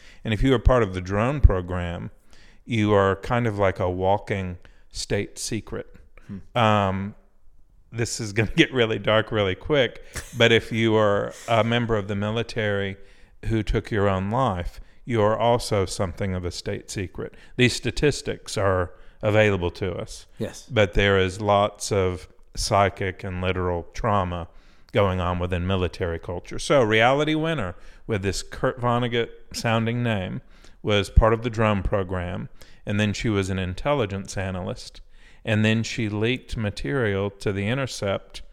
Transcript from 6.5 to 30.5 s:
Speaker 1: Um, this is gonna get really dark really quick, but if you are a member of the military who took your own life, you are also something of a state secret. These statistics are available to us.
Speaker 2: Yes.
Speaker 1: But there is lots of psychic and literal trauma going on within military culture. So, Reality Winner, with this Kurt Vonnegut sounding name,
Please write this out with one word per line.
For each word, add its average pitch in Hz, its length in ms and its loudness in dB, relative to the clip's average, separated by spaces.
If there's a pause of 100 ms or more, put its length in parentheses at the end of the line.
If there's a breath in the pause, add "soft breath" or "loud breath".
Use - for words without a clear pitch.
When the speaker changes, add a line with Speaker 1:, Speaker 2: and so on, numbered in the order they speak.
Speaker 1:
Um, 101 560 2 (760)
this 113 300 -6
is 104 140 -8
gonna 107 200 0
get 160 180 4
really 113 260 0
dark 107 340 2
really 101 220 0
quick, 139 500 -2 (320 loud breath)
but 117 160 6
if 110 180 4
you 113 260 2
are 107 360 2 (160)
a 113 160 4
member 117 320 0
of 98 120 -2
the 104 80 -4
military 104 800 -2 (500 soft breath)
who 110 160 0
took - 280 -2
your 101 180 2
own 95 220 0
life, 110 480 -2 (280 soft breath)
you 113 160 0
are 107 160 2
also 113 480 2
something 95 480 -4
of 90 100 -4
a 87 60 -4
state - 400 -10
secret. 107 440 -8 (220 loud breath)
These 127 180 6
statistics - 840 -4
are 92 340 2 (300 soft breath)
available 104 500 4
to 92 220 -6
us. - 320 -12 (120)
Speaker 2:
Yes. - 320 -10
Speaker 1:
But 107 240 2
there 101 240 4
is 95 220 0
lots 104 520 2
of 92 360 0 (260)
psychic 98 680 0
and 90 160 -6
literal 90 540 -2
trauma 90 540 -2 (440 soft breath)
going 95 280 2
on 90 180 0
within 90 280 -2
military 90 520 -2
culture. - 400 -10
So, 143 240 4
Reality 127 520 4
Winner, 151 400 -4 (320 soft breath)
with 104 160 -2
this 95 200 -2
Kurt - 380 -4
Vonnegut 120 480 0 (240)
sounding 113 500 0
name, 113 380 -2 (420 soft breath)